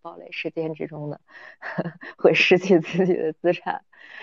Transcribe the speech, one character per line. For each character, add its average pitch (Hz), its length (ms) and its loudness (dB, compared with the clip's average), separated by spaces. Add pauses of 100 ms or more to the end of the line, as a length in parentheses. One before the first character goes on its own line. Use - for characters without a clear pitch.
暴 170 160 -16
雷 175 140 -20
事 - 200 -8
件 160 220 -4
之 156 140 -8
中 151 220 -10
呢， - 100 -12 (400)
<laughs> - 580 -10
会 175 160 6
失 185 240 4
去 185 220 4
自 175 260 0
己 180 80 2
的 160 200 -2
资 175 200 0
产。 - 300 -8 (400)